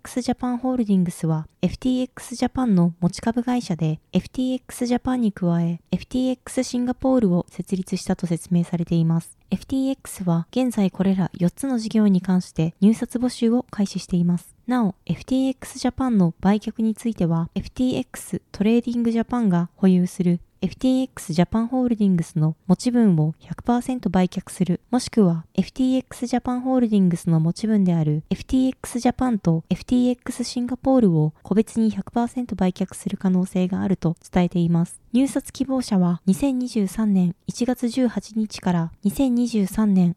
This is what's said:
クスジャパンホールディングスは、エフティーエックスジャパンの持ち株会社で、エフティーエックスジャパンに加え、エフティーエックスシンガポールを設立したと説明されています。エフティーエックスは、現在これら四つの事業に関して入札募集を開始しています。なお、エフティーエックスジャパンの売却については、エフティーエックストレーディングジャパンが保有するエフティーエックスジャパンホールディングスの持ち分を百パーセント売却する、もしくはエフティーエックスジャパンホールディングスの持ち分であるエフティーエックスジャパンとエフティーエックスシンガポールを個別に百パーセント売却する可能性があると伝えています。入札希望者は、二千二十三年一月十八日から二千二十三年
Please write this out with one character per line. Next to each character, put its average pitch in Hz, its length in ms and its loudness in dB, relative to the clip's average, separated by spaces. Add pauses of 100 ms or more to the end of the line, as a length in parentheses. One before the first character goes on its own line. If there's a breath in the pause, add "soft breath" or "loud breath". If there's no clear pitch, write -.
ク - 60 -16
ス - 100 -6
ジ 247 100 -4
ャ 240 60 0
パ 247 140 -6
ン 247 80 -4
ホ 254 160 -2
ー - 20 -4
ル 247 100 0
デ 202 80 0
ィ 190 60 4
ン 180 60 2
グ 175 40 -2
ス - 160 -6
は、 156 220 -2 (140)
エ 180 80 2
フ - 100 -10
テ - 80 -4
ィ 254 120 0
ー - 20 0
エ - 20 0
ッ 254 100 -6
ク - 80 -18
ス - 140 -14
ジ 247 100 -2
ャ 247 40 0
パ 254 160 -2
ン 214 100 4
の 175 240 4
持 175 100 0
ち - 120 -12
株 233 220 0
会 247 180 -2
社 175 160 -4
で、 156 240 -2 (100)
エ 185 80 0
フ - 100 -8
テ - 120 -6
ィ 254 80 -2
ー 254 60 -2
エ - 20 -
ッ - 100 -8
ク - 60 -18
ス 247 140 -4
ジ 247 80 0
ャ 240 40 0
パ 254 160 -2
ン 254 60 -2
に 214 100 0
加 170 300 0
え、 170 180 -2 (100)
エ - 60 -2
フ - 100 -4
テ - 120 -6
ィ 254 100 0
ー - 40 0
エ - 20 0
ッ - 100 -10
ク - 80 -16
ス 262 120 -2
シ 247 160 -6
ン 247 40 -2
ガ 247 100 -2
ポ 262 220 0
ー 254 60 4
ル 185 120 4
を 175 160 0
設 - 240 -10
立 185 220 -4
し - 80 -6
た 190 140 -2
と 175 100 -4
説 170 260 -4
明 175 120 4
さ - 100 -8
れ 170 80 -2
て 170 120 -2
い 165 100 2
ま 165 160 0
す。 - 160 -14 (140)
エ 196 40 -2
フ - 100 -6
テ 269 120 -4
ィ 262 80 0
ー 269 60 0
エ - 20 -
ッ - 100 -12
ク - 60 -18
ス - 160 -10
は、 170 260 0
現 254 240 0
在 196 160 2
こ - 120 -2
れ 190 120 2
ら 185 180 -2
四 175 160 0
つ - 160 -10
の 254 140 -2
事 220 100 -8
業 214 200 4
に 185 100 4
関 180 220 0
し - 100 -8
て 165 300 -2
入 208 120 6
札 233 260 -6
募 247 100 0
集 233 220 0
を 247 200 0
開 202 160 -2
始 - 120 -6
し - 60 -12
て 180 120 -2
い 175 80 2
ま 175 120 2
す。 - 160 -12 (140)
な 247 180 0
お、 180 100 -2 (100)
エ - 80 -2
フ - 120 -12
テ 262 100 -2
ィ 262 100 2
ー - 20 0
エ - 40 0
ッ - 60 -6
ク - 80 -18
ス - 140 -16
ジ - 80 0
ャ 247 60 -2
パ 262 160 -2
ン 226 80 2
の 170 240 4
売 208 180 4
却 - 220 -8
に 220 120 0
つ - 140 -6
い 220 80 -2
て 180 100 0
は、 165 300 0
エ 196 60 -4
フ - 100 -10
テ - 120 -4
ィ 254 100 0
ー 254 40 -2
エ - 40 -2
ッ - 100 -8
ク - 80 -16
ス - 220 -8 (100)
ト - 140 -2
レ 233 140 4
ー - 20 -2
デ 233 100 -4
ィ 240 80 -2
ン 233 40 0
グ 233 80 0
ジ 226 100 0
ャ - 20 2
パ 247 160 -4
ン 226 80 2
が 175 300 2
保 190 100 4
有 180 200 4
す - 140 -6
る 175 200 0 (220)
エ 190 40 0
フ - 100 -8
テ 254 120 0
ィ 262 100 2
ー - 20 0
エ - 40 0
ッ - 80 -8
ク - 60 -16
ス - 140 -6
ジ 165 80 2
ャ 175 60 2
パ 226 140 -2
ン 233 60 -2
ホ 254 160 0
ー 247 40 2
ル 240 80 0
デ 208 100 0
ィ 196 60 4
ン 185 40 4
グ 170 80 2
ス - 140 -8
の 156 180 2 (120)
持 180 80 4
ち - 160 -2
分 220 260 6
を 156 220 2
百 - 240 -14
パ 240 140 2
ー 240 40 -2
セ 254 140 -4
ン 247 40 -6
ト 196 120 -4
売 185 160 4
却 - 240 -8
す - 120 -2
る、 175 160 0 (120)
も 254 80 2
し - 100 -8
く 214 160 4
は 170 180 0 (120)
エ 190 80 4
フ - 100 -10
テ 262 100 -2
ィ 254 100 2
ー - 20 2
エ 262 60 2
ッ - 60 -6
ク - 80 -16
ス 240 120 -6
ジ 247 100 0
ャ - 20 2
パ 247 140 -4
ン 247 80 -4
ホ 262 140 0
ー 254 60 4
ル 240 60 2
デ 214 100 2
ィ 196 40 6
ン 180 80 4
グ 170 80 0
ス - 140 -2
の 165 80 4
持 160 140 2
ち - 120 -8
分 214 180 2
で 180 120 2
あ 160 80 2
る 151 260 0
エ 190 60 -2
フ - 100 -10
テ - 120 0
ィ 262 80 2
ー - 20 2
エ - 60 0
ッ - 60 -14
ク - 80 -12
ス 240 120 -6
ジ 247 100 2
ャ 240 40 0
パ 254 180 -2
ン 214 80 0
と 165 320 0
エ 180 40 -2
フ - 120 -10
テ 254 80 0
ィ 247 100 4
ー 247 40 2
エ - 20 2
ッ 240 120 -4
ク - 80 -8
ス 240 120 -6
シ - 160 -8
ン 240 80 -4
ガ 254 100 -6
ポ 269 180 2
ー 262 40 6
ル 185 180 4
を 151 240 2
個 - 140 -2
別 220 240 0
に 220 100 2
百 196 220 -6
パ 240 140 -2
ー - 20 -4
セ 247 140 -6
ン 247 40 -4
ト 220 100 -8
売 185 180 0
却 - 200 -6
す - 160 -8
る 196 80 -8
可 185 140 0
能 185 160 2
性 185 200 -2
が 185 140 -4
あ 202 60 -2
る 190 100 0
と 165 180 -2 (160)
伝 180 120 2
え 175 60 0
て 180 100 -2
い 170 100 2
ま 170 160 2
す。 - 160 -12 (120)
入 262 140 2
札 - 240 -4
希 - 140 -4
望 262 160 -2
者 208 180 0
は、 175 260 0
二 190 80 4
千 269 240 0
二 247 120 -4
十 208 180 -2
三 214 260 -2
年 180 220 2 (100)
一 - 200 -4
月 247 240 -2
十 254 180 0
八 214 300 -6
日 214 240 -6
か 185 100 0
ら 165 200 0 (120)
二 202 80 0
千 262 240 0
二 240 100 2
十 226 200 0
三 208 280 0
年 180 240 4